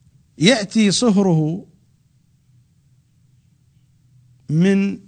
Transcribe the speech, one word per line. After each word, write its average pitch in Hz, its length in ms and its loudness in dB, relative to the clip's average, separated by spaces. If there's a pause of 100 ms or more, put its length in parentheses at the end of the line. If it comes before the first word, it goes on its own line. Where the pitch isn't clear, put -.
(380)
يأتي 208 540 0
صهره 180 760 0 (2750)
من 196 580 0